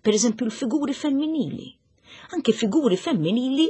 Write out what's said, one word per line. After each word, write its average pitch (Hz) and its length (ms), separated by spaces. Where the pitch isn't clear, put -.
Per 214 120
eżempju, 220 340
l-figuri 277 460
femminili. 294 760
Anke 277 200
figuri 220 440
femminili 262 720